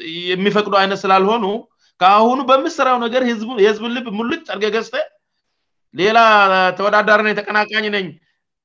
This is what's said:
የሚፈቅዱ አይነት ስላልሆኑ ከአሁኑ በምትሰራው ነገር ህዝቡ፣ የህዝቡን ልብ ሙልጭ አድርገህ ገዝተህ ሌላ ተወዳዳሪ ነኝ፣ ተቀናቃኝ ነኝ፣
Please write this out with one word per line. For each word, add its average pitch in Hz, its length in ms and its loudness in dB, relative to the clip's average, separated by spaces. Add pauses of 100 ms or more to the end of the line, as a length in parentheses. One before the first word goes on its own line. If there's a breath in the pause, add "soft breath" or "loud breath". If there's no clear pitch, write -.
(240)
የሚፈቅዱ 196 520 -2
አይነት 196 240 0
ስላልሆኑ 190 460 0 (560)
ከአሁኑ 220 420 4
በምትሰራው 269 560 0
ነገር 233 240 -2
ህዝቡ፣ 226 320 -4
የህዝቡን 214 360 2
ልብ 247 200 -8
ሙልጭ 233 320 -6
አድርገህ 196 280 -4
ገዝተህ 226 320 -4 (880)
ሌላ 214 240 2 (560)
ተወዳዳሪ 208 480 2
ነኝ፣ 214 140 -2
ተቀናቃኝ 208 520 -4
ነኝ፣ 202 200 -4 (580)